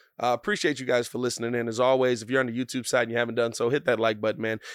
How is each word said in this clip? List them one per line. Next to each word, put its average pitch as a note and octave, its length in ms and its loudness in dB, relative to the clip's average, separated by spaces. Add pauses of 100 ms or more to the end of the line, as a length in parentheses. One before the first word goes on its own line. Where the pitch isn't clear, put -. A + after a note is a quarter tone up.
(180)
Uh, B2 140 2
appreciate D3 480 0
you C3 60 -8
guys B2 200 2
for - 120 -8
listening A#2+ 360 -2
in. A#2 140 -2
As A2+ 100 -6
always, B2+ 440 4
if A2 80 -10
you're C3 100 2
on B2+ 60 0
the A#2 120 -6
YouTube B2+ 280 -4
side B2 160 2
and A2+ 100 -2
you A#2+ 60 0
haven't A#2 160 0
done A#2 180 2
so, A#2 160 0
hit C#3 160 0
that A#2 160 2
like A2+ 180 2
button, G#2+ 220 -2
man. A2 200 -2 (140)